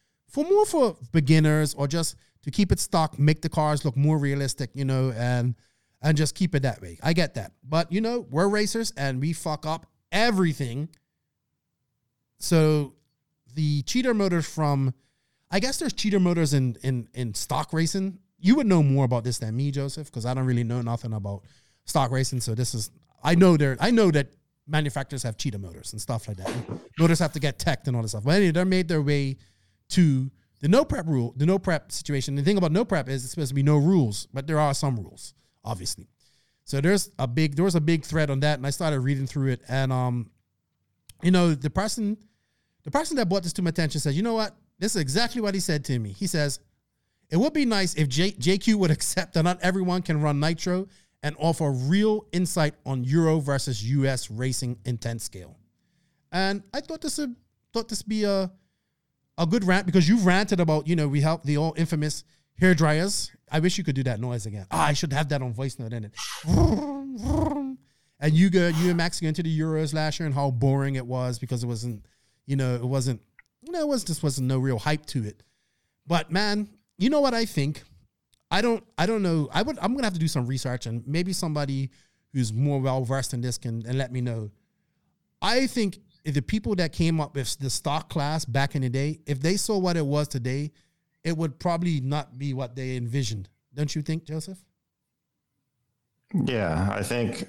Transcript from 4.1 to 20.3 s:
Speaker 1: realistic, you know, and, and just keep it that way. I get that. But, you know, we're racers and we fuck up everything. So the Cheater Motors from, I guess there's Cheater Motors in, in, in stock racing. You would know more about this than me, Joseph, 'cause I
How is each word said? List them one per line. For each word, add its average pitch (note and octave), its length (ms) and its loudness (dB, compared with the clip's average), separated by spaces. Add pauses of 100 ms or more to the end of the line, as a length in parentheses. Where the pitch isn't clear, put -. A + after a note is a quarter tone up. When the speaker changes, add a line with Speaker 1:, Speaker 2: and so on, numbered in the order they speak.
Speaker 1:
realistic, C#3 540 -2
you C#3 120 -4
know, C3 320 0
and, B2 400 0 (440)
and D#3 160 2
just D3 200 0
keep F3+ 180 0
it C#3 80 0
that B2 180 -2
way. E2+ 220 -16
I D#3 100 2
get D#3+ 220 0
that. G2 200 -8 (100)
But, D#3+ 260 0
you F#3 100 0
know, A#3 200 -2 (100)
we're E3 180 2
racers G#3 480 0
and C3+ 240 -2
we D#3 120 -2
fuck D#3 340 -6
up D#3+ 200 -6 (260)
everything. D#3+ 800 0 (1500)
So D#3 560 2 (600)
the D3 280 0
Cheater B3 320 0
Motors F#3 320 2
from, C#3 480 0 (560)
I F3+ 80 0
guess B3+ 200 -2
there's D4+ 140 -2
Cheater G3+ 280 2
Motors E3+ 340 2
in, C3 300 2
in, B2+ 300 -2
in A#2+ 200 -6
stock - 380 -6
racing. F3+ 480 -2 (180)
You F#3+ 160 6
would C#4 140 2
know F3 160 6
more C#3 200 4
about A#2+ 200 0
this B2 140 -4
than A2 180 -4
me, C#3 160 -2
Joseph, C#3 400 -8
'cause A2 120 -6
I B2 100 -2